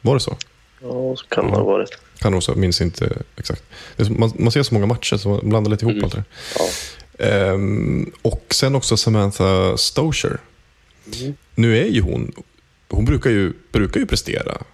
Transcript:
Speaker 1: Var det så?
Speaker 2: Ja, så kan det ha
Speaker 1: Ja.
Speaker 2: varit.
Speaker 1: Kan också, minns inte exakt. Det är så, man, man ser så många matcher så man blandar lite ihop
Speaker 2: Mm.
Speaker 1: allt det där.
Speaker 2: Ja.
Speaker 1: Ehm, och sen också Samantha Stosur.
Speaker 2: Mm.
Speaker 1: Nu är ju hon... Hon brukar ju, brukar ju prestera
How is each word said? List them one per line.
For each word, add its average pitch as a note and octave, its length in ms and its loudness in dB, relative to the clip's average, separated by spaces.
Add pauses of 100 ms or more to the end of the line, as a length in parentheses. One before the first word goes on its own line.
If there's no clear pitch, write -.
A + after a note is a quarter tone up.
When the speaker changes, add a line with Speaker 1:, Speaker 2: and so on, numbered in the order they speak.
Speaker 1:
Var A#2 120 2
det C3+ 60 2
så? - 180 -4 (440)
Speaker 2:
Ja, B2+ 360 -4
så - 120 -16
kan - 160 0
det - 60 0
ha G2+ 80 2
Speaker 1:
Ja. G2 40 2
Speaker 2:
varit. G2 260 2 (280)
Speaker 1:
Kan G#2 160 0
också, F#2 220 0
minns F#2 260 2
inte - 360 -2 (200)
exakt. - 260 -8 (320)
Det A2+ 80 0
är G#2 40 2
så, A2+ 60 0
man, A2 220 2
man A2+ 160 2
ser C#3+ 120 2
så C3 100 0
många G#2 120 4
matcher A2 320 0
så G2+ 120 -2
man G2+ 200 0
blandar G#2+ 220 2
lite G#2+ 140 0
ihop A2+ 80 2
Speaker 2:
Mm. G#2 100 -2
Speaker 1:
allt F#2+ 100 -2
det A2+ 40 -6
där. G#2 80 -6 (960)
Speaker 2:
Ja. - 60 0
Speaker 1:
Ehm, G2 880 0 (100)
och - 280 -2
sen C3+ 260 2
också A#2+ 220 0
Samantha F#2+ 800 2
Stosur. - 600 -2 (840)
Speaker 2:
Mm. C#3 140 -8 (200)
Speaker 1:
Nu A2+ 220 4
är E3 80 2
ju F#3 160 2
hon... A#1+ 300 -2 (580)
Hon - 160 0
brukar C3 240 2
ju, G2+ 240 2 (180)
brukar - 280 0
ju C4 60 0
prestera - 520 -6 (160)